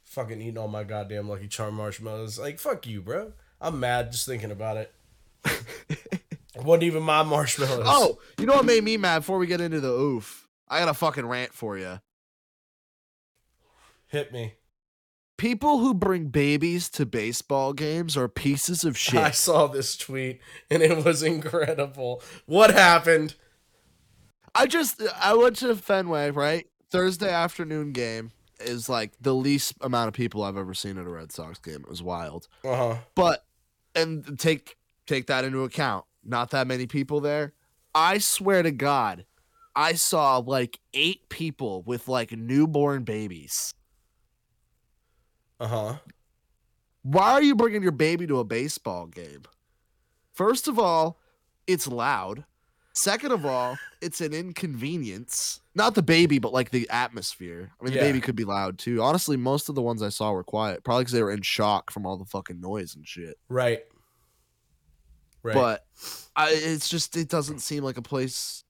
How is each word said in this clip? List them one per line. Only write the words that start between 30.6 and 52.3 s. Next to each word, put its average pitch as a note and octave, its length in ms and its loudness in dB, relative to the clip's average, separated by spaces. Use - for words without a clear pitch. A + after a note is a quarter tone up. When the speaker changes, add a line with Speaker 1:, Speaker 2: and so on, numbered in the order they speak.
Speaker 2:
seen G2 240 -8
at F2+ 100 -10
a F2 40 -10
Red E2 220 -14
Sox E2 260 -14
game. D2+ 240 -14
It - 80 -20
was E2+ 120 -12
wild. E2+ 460 -8
Speaker 1:
Uh-huh. B2 320 0
Speaker 2:
But, F3 300 4
and D#3+ 440 -2
take, - 400 0
take C3 200 -2
that C3 180 0
into C3 200 -2
account. A#2+ 420 -2
Not A#2+ 220 -2
that C3+ 160 0
many B2+ 220 -4
people D3 320 -2
there. D3 320 -2
I F3 240 4
swear G3 440 2
to D#3+ 100 2
God, A#2+ 540 0
I D#3 160 4
saw, D3 460 2
like, B2 420 -2
eight D#3+ 340 -2
people A#2+ 540 -6
with, A#2+ 260 -6
like, B2 240 -2
newborn C#3 720 2
babies. G2 720 -8
Speaker 1:
Uh-huh. A2+ 360 -4
Speaker 2:
Why F#3+ 300 4
are C#4+ 100 6
you C#4+ 120 6
bringing G#3+ 280 2
your F3 100 2
baby D#3+ 340 0
to C3+ 140 0
a A2+ 40 -2
baseball A2 600 -6
game? D#2 360 -18
First A#3+ 340 2
of A#3 100 0
all, E3+ 400 2
it's F3+ 200 0
loud. A#2+ 580 -4